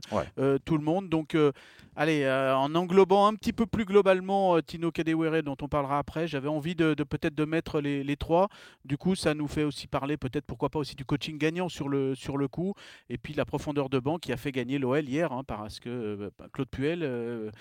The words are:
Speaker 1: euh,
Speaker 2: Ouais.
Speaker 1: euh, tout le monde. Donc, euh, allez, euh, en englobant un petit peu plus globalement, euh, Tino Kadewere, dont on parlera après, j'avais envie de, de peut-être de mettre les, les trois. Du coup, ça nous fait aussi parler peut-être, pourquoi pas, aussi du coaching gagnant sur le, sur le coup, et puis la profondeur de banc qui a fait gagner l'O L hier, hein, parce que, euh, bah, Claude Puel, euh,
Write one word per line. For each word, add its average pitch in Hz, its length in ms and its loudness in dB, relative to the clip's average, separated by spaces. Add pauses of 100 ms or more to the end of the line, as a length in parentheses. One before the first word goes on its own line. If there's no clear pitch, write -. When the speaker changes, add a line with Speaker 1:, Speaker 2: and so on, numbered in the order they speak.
(140)
Speaker 1:
euh, - 20 -2
Speaker 2:
Ouais. 87 100 2 (120)
Speaker 1:
euh, 135 260 2
tout 160 140 2
le 147 60 0
monde. 175 260 0
Donc, 160 240 -2
euh, 151 180 6 (440)
allez, 147 300 2
euh, 135 300 2
en 139 200 2
englobant 190 500 6
un 214 80 4
petit 214 200 -4
peu 226 120 0
plus 208 200 -2
globalement, 190 720 4
euh, 160 60 4
Tino 165 300 -4
Kadewere, 160 500 0
dont 143 220 -4
on - 40 -6
parlera 143 300 0
après, 156 300 -2
j'avais 143 200 -4
envie 156 280 -2
de, 160 180 4
de 143 100 0
peut-être 156 300 -2
de 151 100 0
mettre 160 380 -2
les, 143 220 -2
les 143 140 -2
trois. 180 320 2 (360)
Du 135 140 -2
coup, 185 160 2
ça 156 180 0
nous 151 140 -2
fait 151 160 -2
aussi - 240 -4
parler 143 280 -2
peut-être, 139 300 -6
pourquoi 135 240 -4
pas, - 80 -4
aussi 143 160 -4
du 131 120 -12
coaching 147 340 -4
gagnant 165 300 0
sur 139 200 -6
le, 135 240 0
sur 135 240 -6
le 139 100 0
coup, 170 200 -4 (420)
et 120 80 -6
puis - 160 -10
la 139 120 0
profondeur 143 420 -2
de 131 100 0
banc 143 200 0
qui 139 160 -4
a - 20 0
fait 139 160 -6
gagner 127 260 -2
l'O 131 160 0
L 151 140 0
hier, 147 240 -2
hein, 127 160 -6
parce 107 320 -10
que, - 80 -12
euh, 107 500 -6
bah, 92 140 -20
Claude 135 160 -4
Puel, 156 340 -4
euh, 117 480 -6 (120)